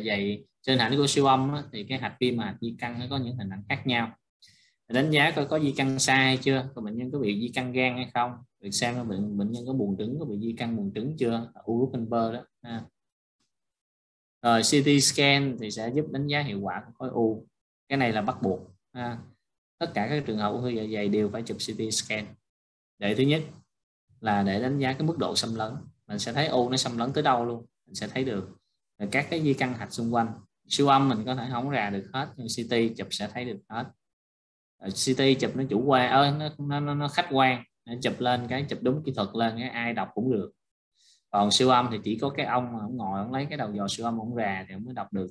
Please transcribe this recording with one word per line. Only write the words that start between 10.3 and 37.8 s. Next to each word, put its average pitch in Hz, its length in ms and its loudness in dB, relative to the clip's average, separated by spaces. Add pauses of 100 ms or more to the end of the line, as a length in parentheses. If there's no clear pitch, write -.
di 113 180 -4
căn 117 180 -4
buồng 101 180 -4
trứng 135 240 -4
chưa, 117 340 0 (120)
u 117 220 2
Kuppenberg 113 460 -2
đó. 120 120 -10 (180)
Ha. 113 200 -8 (1600)
Rồi 117 200 6
C 143 220 4
T 143 180 6
scan 139 580 4
thì 110 100 -4
sẽ 110 240 -4
giúp 156 160 0
đánh 139 160 -4
giá 147 160 0
hiệu 104 180 -4
quả 98 260 -6
của - 80 -20
khối 131 140 -8
u. 110 380 0 (420)
Cái 139 100 0
này 120 140 2
là 107 100 0
bắt 113 200 -2
buộc. 95 180 0 (320)
Ha. 120 260 -8 (600)
Tất 165 160 -4
cả 107 140 0
các 147 180 0
trường 107 120 -2
hợp 104 140 0
ung 120 100 -2
thư 123 60 0
dạ 113 140 0 (100)
dày 104 160 0
đều 104 220 4
phải 113 120 -6
chụp 110 140 -6
C 104 220 -6
T 110 160 -2
scan. 107 320 -4 (720)
Để 101 160 0
thứ 123 80 4
nhất 151 200 4 (800)
là 104 220 2
để 98 200 2
đánh 135 160 0
giá 131 140 0
cái 135 100 -4
mức 165 160 0
độ 90 180 0
xâm 113 180 -2
lấn. 110 180 -4 (340)
Mình 104 120 -6
sẽ 117 140 -4
thấy 139 140 2
u 123 240 2
nó 127 60 0
xâm 120 220 -2
lấn 123 140 -2
tới 151 100 0
đâu 127 220 4
luôn, 117 220 -6 (200)
mình - 80 -20
sẽ - 140 -6
thấy 131 160 -2
được. 101 240 -4 (500)
Rồi 104 140 -6
các 143 180 0
cái 165 120 0
di 143 120 4
căn 127 200 0
hạch 113 180 -8
xung 117 220 -2
quanh. 113 180 2 (360)
Siêu 143 200 4
âm 139 200 6
mình 113 180 2
có 127 80 -2
thể 123 160 -6
không 127 200 -2
rà 110 200 0
được 98 220 -4
hết, 135 240 -4
nhưng 117 120 -10
C 113 220 -6
T 123 40 2 (220)
chụp 95 140 -8
sẽ 104 240 -6
thấy 123 100 -6
được 110 140 -8 (100)
hết. 113 160 -8 (960)
Rồi 98 100 -8
C 123 280 0
T 135 220 6
chụp 113 160 0
nó 131 140 0
chủ 113 160 2
quan, 127 240 4
ơ, 139 280 6
nó, 151 100 -6 (100)
nó, 143 220 -4
nó, 147 140 -2
nó 143 140 -2
khách 175 220 -2
quan. 131 320 4 (220)